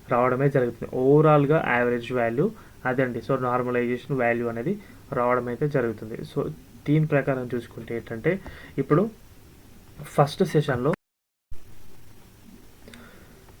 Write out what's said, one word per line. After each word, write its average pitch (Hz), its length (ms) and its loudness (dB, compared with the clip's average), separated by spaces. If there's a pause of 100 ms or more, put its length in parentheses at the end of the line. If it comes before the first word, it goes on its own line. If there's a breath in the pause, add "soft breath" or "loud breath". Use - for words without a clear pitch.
రావడమే 127 400 2
జరుగుతుంది. 123 460 -2
ఓవరాల్గా 147 720 6
యావరేజ్ 120 440 0
వాల్యూ 123 400 0 (340 loud breath)
అదండి. 127 340 0
So, 131 200 -2
నార్మలైజేషన్ 123 800 -2
వాల్యూ 117 280 0
అనేది 120 320 -4 (340 loud breath)
రావడం 123 340 0
అయితే 123 200 -2
జరుగుతుంది. 117 480 -2
So, - 360 -6 (360)
దీని 151 200 4
ప్రకారం 135 480 0
చూసుకుంటే 117 400 -8
ఏంటంటే 120 440 -4 (380 loud breath)
ఇప్పుడు 151 320 2 (960)
ఫస్ట్ - 400 0
సెషన్‌లో, 143 500 0 (2750 loud breath)